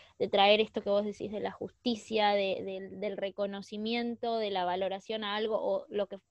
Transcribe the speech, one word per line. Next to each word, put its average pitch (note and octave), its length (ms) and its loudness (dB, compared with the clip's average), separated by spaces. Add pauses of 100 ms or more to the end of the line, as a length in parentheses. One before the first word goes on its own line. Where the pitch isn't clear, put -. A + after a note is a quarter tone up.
(200)
de G3 80 2
traer G3+ 320 8
esto G#3+ 240 0
que G3+ 60 -2
vos G3+ 160 4
decís G3+ 260 -6
de G#3+ 80 -4
la F#3+ 120 -2
justicia, G#3+ 800 0
de, G3 320 0
del, F#3+ 360 -8
del G3+ 180 -4
reconocimiento, G#3+ 1200 -4
de G#3+ 140 -2
la F#3 140 0
valoración F#3+ 580 -2
a G3+ 120 -2
algo, G#3+ 240 0
o - 300 0
lo G#3 180 -2
que, G3 100 -12 (140)